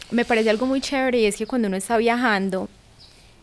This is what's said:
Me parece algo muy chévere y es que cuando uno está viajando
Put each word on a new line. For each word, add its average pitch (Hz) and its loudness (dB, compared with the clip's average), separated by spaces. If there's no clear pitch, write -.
Me 233 0
parece 220 2
algo 220 0
muy 269 0
chévere 262 0
y 220 4
es 202 0
que 220 -6
cuando 226 -2
uno 185 -2
está 226 -2
viajando 214 0